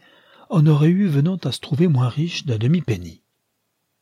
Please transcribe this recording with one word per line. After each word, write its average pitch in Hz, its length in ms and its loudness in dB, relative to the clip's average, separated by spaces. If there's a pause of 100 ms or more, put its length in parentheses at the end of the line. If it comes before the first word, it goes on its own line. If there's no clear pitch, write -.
(500)
en 160 180 2
aurait 151 220 4
eu 190 180 2
venant 156 300 0
à 143 140 -6
se - 80 -10
trouver 160 280 0
moins 127 220 2
riche 165 360 -6
d'un 120 120 -4
demi-penny. 110 640 -4 (800)